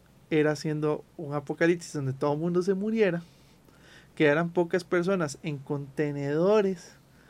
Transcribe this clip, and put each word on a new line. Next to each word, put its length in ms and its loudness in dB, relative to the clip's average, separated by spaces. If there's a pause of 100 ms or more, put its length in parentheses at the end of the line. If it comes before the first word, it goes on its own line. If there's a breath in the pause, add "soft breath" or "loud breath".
(300)
era 220 4
haciendo 520 -2 (140)
un 160 -8
apocalipsis 600 0
donde 200 -2
todo 200 0
el 60 -2
mundo 220 0
se 140 0
muriera, 460 0 (920 loud breath)
quedaran 360 4
pocas 320 0
personas 600 -2
en 140 -6
contenedores 1400 0 (360 soft breath)